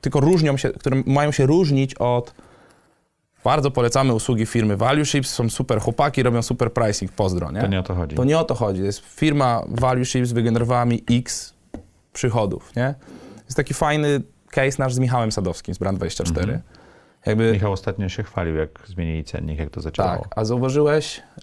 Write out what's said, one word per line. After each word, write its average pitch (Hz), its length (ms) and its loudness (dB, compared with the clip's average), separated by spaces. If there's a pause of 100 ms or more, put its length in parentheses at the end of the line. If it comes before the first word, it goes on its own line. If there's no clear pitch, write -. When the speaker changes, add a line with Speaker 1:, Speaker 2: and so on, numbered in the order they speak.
Speaker 1:
tylko 143 180 0
różnią 156 380 4
się, 135 120 0
które 135 360 -2
mają 143 260 2
się 139 140 2
różnić 139 500 2
od, 123 380 -2 (1080)
bardzo 139 280 2
polecamy 131 420 2
usługi 110 320 0
firmy 107 320 0
Value 139 280 2
Ships, 139 280 0
są 117 160 0
super 120 300 0
chłopaki, 135 440 0
robią 117 180 4
super 120 320 -2
pricing, 107 380 0
pozdro, 87 400 0
nie? 101 100 -4
Speaker 2:
To 98 60 2
nie 98 120 0
o 90 40 -2
to 90 120 -4
chodzi. 76 200 -4
Speaker 1:
To 123 80 0
nie 151 160 2
o 160 40 0
to 131 120 -2
chodzi. 98 280 -2
Jest 101 160 -4
firma 139 680 0
Value 127 380 0
Ships 123 260 0
wygenerowała 117 540 2
mi 117 260 0
X - 420 -2 (600)
przychodów, 110 600 -2
nie? 131 200 -2 (500)
Jest - 120 -6
taki 139 160 -2
fajny 147 480 0 (300)
case 135 280 0
nasz 131 140 0
z 127 60 0
Michałem 120 320 2
Sadowskim 90 440 -4
z - 20 -18
Brand 95 200 -2
dwadzieścia 87 260 -4
cztery. 87 300 -2
Speaker 2:
Mhm. - 80 -4 (640)
Speaker 1:
Jakby 113 260 2
Speaker 2:
Michał 104 200 0
ostatnio 95 380 -4
się 101 140 -6
chwalił, 85 320 -4
jak 78 140 -2 (180)
zmienili 82 360 -6
cennik, 78 360 -6
jak 76 100 -6
to 80 120 -10
zadziałało. 85 420 -4
Speaker 1:
Tak, - 140 -10
a 110 80 -2
zauważyłeś 143 760 0 (220)